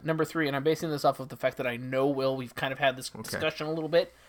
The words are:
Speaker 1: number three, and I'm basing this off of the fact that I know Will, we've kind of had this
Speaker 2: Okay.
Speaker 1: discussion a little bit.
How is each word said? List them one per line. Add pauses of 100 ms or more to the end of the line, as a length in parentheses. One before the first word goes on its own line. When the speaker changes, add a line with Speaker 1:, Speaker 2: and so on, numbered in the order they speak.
Speaker 1:
number
three,
and
I'm
basing
this
off
of
the
fact
that
I
know
Will,
we've
kind
of
had
this
Speaker 2:
Okay.
Speaker 1:
discussion
a
little
bit. (140)